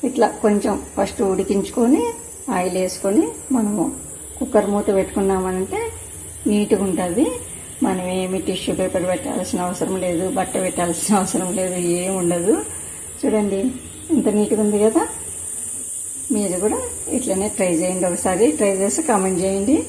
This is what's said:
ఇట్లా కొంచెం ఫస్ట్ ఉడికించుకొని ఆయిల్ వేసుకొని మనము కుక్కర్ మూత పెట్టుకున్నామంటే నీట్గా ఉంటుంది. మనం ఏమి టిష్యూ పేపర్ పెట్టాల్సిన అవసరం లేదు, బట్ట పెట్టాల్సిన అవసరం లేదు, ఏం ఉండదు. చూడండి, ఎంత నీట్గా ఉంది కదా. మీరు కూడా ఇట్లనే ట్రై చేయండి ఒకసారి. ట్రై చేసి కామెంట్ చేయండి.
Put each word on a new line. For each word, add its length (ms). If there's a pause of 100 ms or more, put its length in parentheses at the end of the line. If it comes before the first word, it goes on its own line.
ఇట్లా 240 (140)
కొంచెం 320 (220)
ఫస్ట్ 260
ఉడికించుకొని 800 (540)
ఆయిల్ 220
వేసుకొని 460 (280)
మనము 320 (560)
కుక్కర్ 280
మూత 200
పెట్టుకున్నామంటే 920 (680)
నీట్గా 360
ఉంటుంది. 420 (580)
మనం 240
ఏమి 400
టిష్యూ 280
పేపర్ 320
పెట్టాల్సిన 540
అవసరం 400
లేదు, 280
బట్ట 240 (120)
పెట్టాల్సిన 500
అవసరం 380
లేదు, 200
ఏం 420
ఉండదు. 380 (680)
చూడండి, 400 (520)
ఎంత 160
నీట్గా 340
ఉంది 240
కదా. 180 (1300)
మీరు 280
కూడా 200 (280)
ఇట్లనే 420
ట్రై 220 (100)
చేయండి 240
ఒకసారి. 460
ట్రై 240
చేసి 340
కామెంట్ 320
చేయండి. 360 (120)